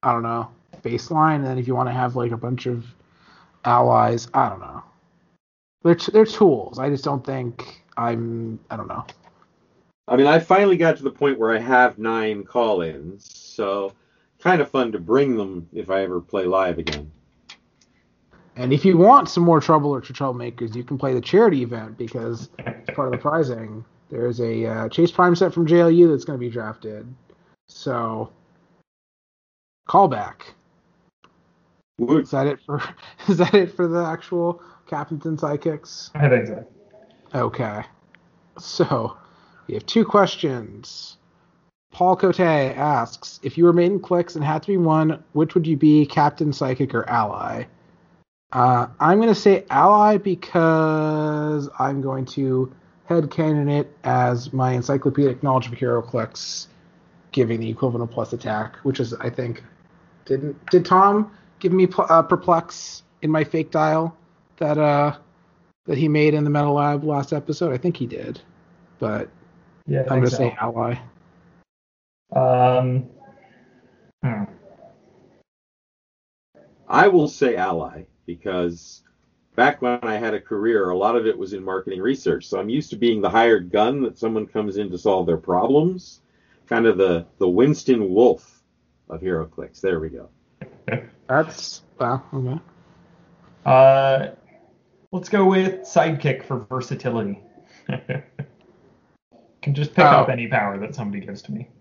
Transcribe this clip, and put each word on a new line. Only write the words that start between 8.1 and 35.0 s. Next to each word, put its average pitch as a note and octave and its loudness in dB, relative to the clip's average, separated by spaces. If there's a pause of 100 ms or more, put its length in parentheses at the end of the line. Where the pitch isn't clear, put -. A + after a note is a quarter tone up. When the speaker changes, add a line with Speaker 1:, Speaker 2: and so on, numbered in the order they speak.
Speaker 1:
I A2+ -10
don't G#2 -12
know. A#2 -12 (1040)
Speaker 2:
I B2 2
mean, C#3 6
I D#3+ 6
finally F#3+ 4
got D#3+ 2
to C3+ -16
the C3+ -4
point C3+ -2
where A2+ 0
I A2 -2
have B2 2
nine A2 -4
call-ins, F#2 -4
so G2 -6 (460)
kind F3 2
of C#3 -2
fun B2 -2
to G2 -6
bring B2 0
them F#2+ -8
if F2 -10
I F#2+ -2
ever F2+ -6
play F#2 -6
live F2+ 0
again. D2+ -10 (1400)
Speaker 1:
And B2+ -2
if C3+ 2
you F#3 6
want F#3+ 8
some F3 0
more E3 6
Trouble D3 2
or C3 -4
Troublemakers, A#2+ -8
you A#2+ -8
can C#3 -8
play C3 -2
the B2 -2
charity F#3 4
event, A2+ -10
because A#2 -8 (160)
as - -10
part C3+ -2
of B2+ -4
the B2 -4
prizing, A#2+ -4 (260)
there's A#2+ -6
a, A2+ -4
uh, A2+ -4
Chase E3+ 2
Prime F3+ 4
set E3+ 0
from E3+ 0
J E3+ 6
L E3+ 6
U E3+ 8
that's C#3+ 0
gonna C#3 -8
be A#2+ -8
drafted. A2 -12 (640)
So, A#2 -6 (1600)
callback. D#3+ 0 (1600)
Speaker 2:
Woot. C3+ 2
Speaker 1:
Is - -10
that C3+ 0
it C#3+ -4
for, C#3+ -6 (240)
<laughs> - -12
is F#3 2
that F3 2
it F#3 4
for F3 0
the E3+ -2
actual E3+ -4 (260)
Captains D3 -8